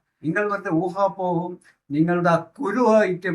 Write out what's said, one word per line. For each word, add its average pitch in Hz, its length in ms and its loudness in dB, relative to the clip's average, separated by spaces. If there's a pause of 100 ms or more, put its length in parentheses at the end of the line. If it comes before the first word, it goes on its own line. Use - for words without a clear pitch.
(240)
നിങ്ങൾ 202 280 -2
വെറുതെ 196 220 -6
ഊഹാപോഹവും 180 880 -2 (320)
നിങ്ങളുടെ 170 380 2
ആ 165 60 4
കുരുവായിട്ട് 202 1000 0